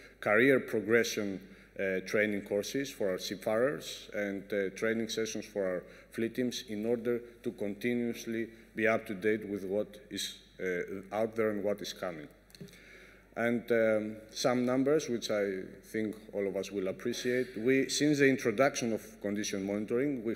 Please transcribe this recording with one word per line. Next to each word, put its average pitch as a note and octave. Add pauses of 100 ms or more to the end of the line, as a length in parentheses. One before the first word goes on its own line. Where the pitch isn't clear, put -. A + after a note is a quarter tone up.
(200)
career A#2+
progression, G#2+ (380)
uh, F#2+
training G#2
courses A2
for G2+
our F2+
seafarers A2+
and, G2
uh, G2
training A2+
sessions A2
for G2
our F2+ (280)
fleet A2+
teams B2
in G#2+
order A#2 (220)
to B2
continuously A2+ (260)
be A2
up A2
to G#2+
date G#2+
with G2
what G2+ (140)
is, - (220)
uh, F#2
out A2
there G#2+
and G#2
what G#2
is -
coming. D#2+ (1080)
And, A#2
um, A2 (140)
some B2
numbers, C3+
which A#2
I G2+ (220)
think A2 (200)
all G2+
of F#2
us F#2+
will G2
appreciate. B2
We, C3
since D3
the C#3
introduction B2+
of -
condition G2+
monitoring, A#2
we A2